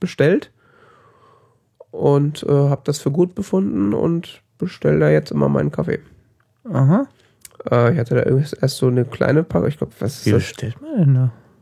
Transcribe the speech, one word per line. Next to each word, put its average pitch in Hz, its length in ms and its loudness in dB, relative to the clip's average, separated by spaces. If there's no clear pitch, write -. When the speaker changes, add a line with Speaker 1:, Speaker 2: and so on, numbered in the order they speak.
Speaker 1:
bestellt. 180 500 0
Und, 143 500 0
äh, 143 260 0
hab 139 160 -4
das 139 140 -4
für - 140 -4
gut 175 240 -2
befunden 202 580 -2
und - 480 -4
bestell - 400 -2
da - 100 2
jetzt 76 220 2
immer 71 180 0
meinen 71 220 0
Kaffee. - 300 -4
Speaker 2:
Aha. 160 360 2
Speaker 1:
Äh, 120 240 4
ich 113 60 0
hatte 120 160 -2
da 123 60 2
erst 139 540 0
so 131 120 0
eine 123 160 2
kleine 143 400 0
Packung, - 240 -2
ich 147 100 -6
glaub, - 220 -6
was - 180 -4
ist - 80 -16
Speaker 2:
Wie 110 60 2
Speaker 1:
das? 101 100 4
Speaker 2:
bestellt - 400 -10
man 311 160 -8
denn 139 160 4
da? 127 180 2